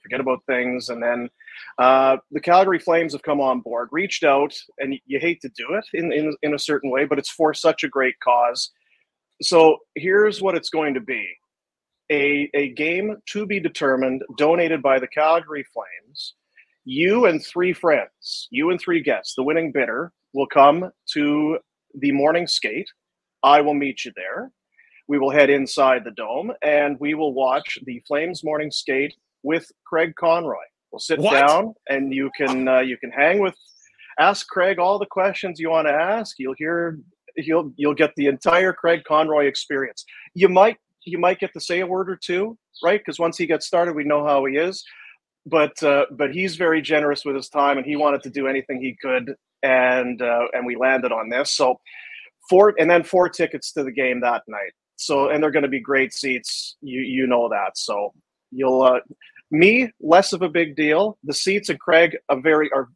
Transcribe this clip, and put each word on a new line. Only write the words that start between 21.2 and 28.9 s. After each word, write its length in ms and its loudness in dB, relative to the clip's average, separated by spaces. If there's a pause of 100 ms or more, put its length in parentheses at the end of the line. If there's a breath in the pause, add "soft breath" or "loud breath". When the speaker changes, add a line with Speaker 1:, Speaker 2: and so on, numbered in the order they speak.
Speaker 1:
the 160 -2
morning 380 2
skate. 400 -4 (560)
I 160 8
will 140 0
meet 300 -6
you 120 -14
there. 340 -12 (560 soft breath)
We 120 0
will 120 2
head 200 6
inside 540 2
the 80 -14
dome 400 -8 (100)
and 380 2
we 140 -4
will 180 -2
watch 520 -2
the 220 -12
Flames 380 -4
morning 260 -4
skate 440 -4 (280)